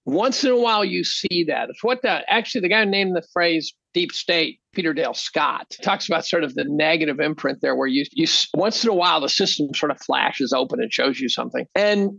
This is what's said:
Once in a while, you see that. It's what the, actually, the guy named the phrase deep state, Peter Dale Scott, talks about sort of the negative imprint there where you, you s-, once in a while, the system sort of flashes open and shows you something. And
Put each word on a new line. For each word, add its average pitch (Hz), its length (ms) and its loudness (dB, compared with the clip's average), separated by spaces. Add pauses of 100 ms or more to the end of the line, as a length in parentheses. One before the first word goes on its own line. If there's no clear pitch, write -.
Once 202 380 0
in 269 60 2
a 247 80 4
while, 226 260 2
you 180 200 -2
see 175 440 -2
that. 123 220 -2
It's - 140 -16
what 247 180 0
the, 180 260 -2
actually, 220 340 0
the 180 80 0
guy 214 160 2
named 196 300 0
the 165 60 -2 (100)
phrase 170 400 0 (220)
deep 175 200 -2
state, - 460 -2 (140)
Peter 165 220 -2
Dale 135 180 -2
Scott, - 680 -4
talks 196 240 -2
about 165 180 0
sort - 180 0
of 131 120 -4
the - 80 -2
negative 151 560 0
imprint 147 420 -2
there 135 140 2
where 135 120 0
you, 139 240 2
you 151 120 2
s-, - 320 2
once 202 280 2
in 233 60 4
a 202 60 4
while, 175 260 4
the 139 80 -2
system 170 460 0
sort 147 160 0
of - 100 -6
flashes 139 520 0
open 131 280 0
and 110 100 -4
shows 131 280 0
you 131 100 -2
something. 123 460 -4
And 202 440 2